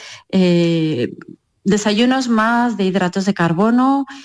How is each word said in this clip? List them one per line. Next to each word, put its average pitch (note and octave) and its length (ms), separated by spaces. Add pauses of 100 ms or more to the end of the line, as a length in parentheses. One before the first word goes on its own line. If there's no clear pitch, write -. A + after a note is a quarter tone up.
(300)
eh, E3+ 840 (500)
desayunos A3+ 640
más A#3 480
de G3 80
hidratos F#3 400
de G3 100
carbono A#3 720 (180)